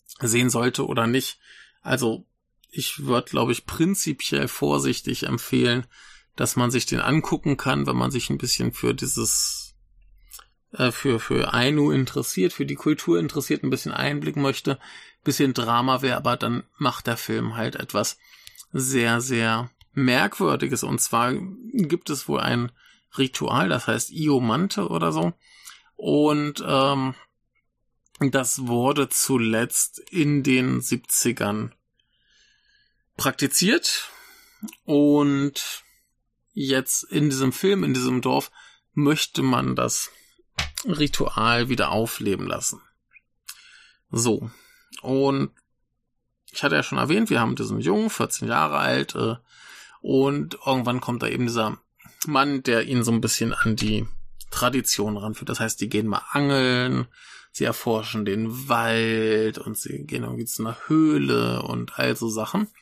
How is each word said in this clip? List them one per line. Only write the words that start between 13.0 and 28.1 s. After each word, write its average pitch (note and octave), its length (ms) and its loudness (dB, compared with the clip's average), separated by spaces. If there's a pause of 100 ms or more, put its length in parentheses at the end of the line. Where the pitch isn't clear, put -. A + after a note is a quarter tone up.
interessiert, D3+ 440 -2
ein C#3 60 -2
bisschen - 220 -4
Einblick C#3+ 460 -2
möchte, C#3 420 0
ein - 460 -20
bisschen C#3 280 2
Drama B2 480 2
wäre, C3 140 0
aber A#2+ 220 0
dann A#2+ 260 -2 (140)
macht - 300 -2
der A#2 100 0
Film A2+ 400 -4
halt A#2+ 180 -4
etwas - 420 -4 (540)
sehr, B2+ 480 2
sehr A#2 500 0 (220)
Merkwürdiges. C#3 920 0
Und C3+ 180 -2
zwar A#2+ 320 0
gibt F#3 760 -4
es D3 200 -6
wohl C#3+ 100 -2
ein A#2+ 320 0 (460)
Ritual, C3+ 500 0
das C#3 200 -2
heißt A#2 220 -2
Iomante D3+ 800 0
oder E3 240 0
so. E3+ 220 0 (640)
Und, D3 680 2
ähm, C3+ 480 2 (1080)